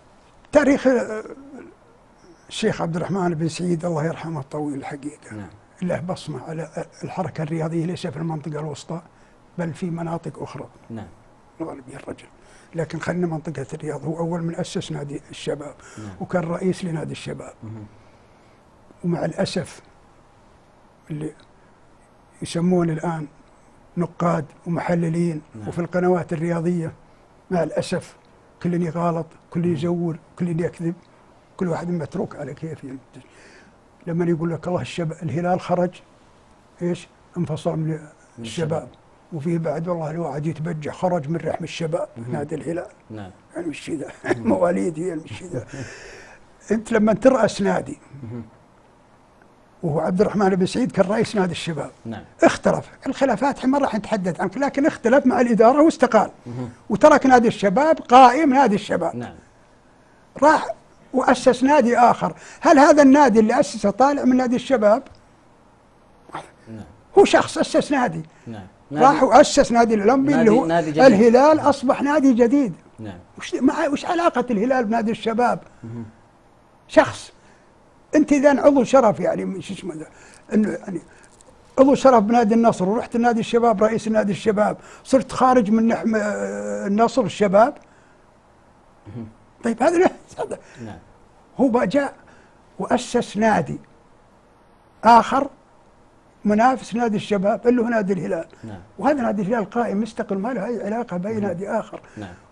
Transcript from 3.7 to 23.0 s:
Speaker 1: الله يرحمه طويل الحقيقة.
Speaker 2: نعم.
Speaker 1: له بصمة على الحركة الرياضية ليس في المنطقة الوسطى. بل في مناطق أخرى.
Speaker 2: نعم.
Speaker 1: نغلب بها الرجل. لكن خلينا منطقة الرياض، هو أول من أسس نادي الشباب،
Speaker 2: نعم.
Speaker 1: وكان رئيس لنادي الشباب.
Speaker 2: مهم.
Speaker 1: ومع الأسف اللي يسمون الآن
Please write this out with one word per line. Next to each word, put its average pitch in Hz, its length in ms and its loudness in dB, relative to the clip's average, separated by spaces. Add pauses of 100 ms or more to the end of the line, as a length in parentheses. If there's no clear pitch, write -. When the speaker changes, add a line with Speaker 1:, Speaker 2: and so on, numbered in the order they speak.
Speaker 1:
الله 160 200 -4
يرحمه 160 380 -8
طويل 147 320 -8
الحقيقة. 143 600 -14
Speaker 2:
نعم. 101 140 -14 (340)
Speaker 1:
له 175 180 -4
بصمة 151 420 -10
على 160 260 -10 (360)
الحركة 160 380 -8
الرياضية 160 440 -6
ليس 180 200 -8
في 165 100 -10
المنطقة 156 440 -8
الوسطى. 156 400 -12 (580)
بل 170 160 -6
في 180 160 -8
مناطق 165 520 -10
أخرى. - 260 -14 (220)
Speaker 2:
نعم. 107 160 -14 (540)
Speaker 1:
نغلب 147 280 -12
بها 135 80 -18
الرجل. - 300 -16 (480)
لكن 160 240 -6
خلينا 175 280 -4
منطقة 147 480 -8
الرياض، 151 300 -10
هو 160 140 -6
أول 165 240 -6
من 165 120 -6
أسس - 380 -8
نادي 143 280 -10 (100)
الشباب، 147 440 -10 (240)
Speaker 2:
نعم. 107 100 -14 (120)
Speaker 1:
وكان 180 220 -4
رئيس 175 420 -4
لنادي 156 280 -6
الشباب. 139 400 -12 (100)
Speaker 2:
مهم. 107 240 -16 (1200)
Speaker 1:
ومع 170 200 -2
الأسف - 560 -6 (1300)
اللي 156 220 -10 (1080)
يسمون 170 480 0
الآن 156 360 -6 (680)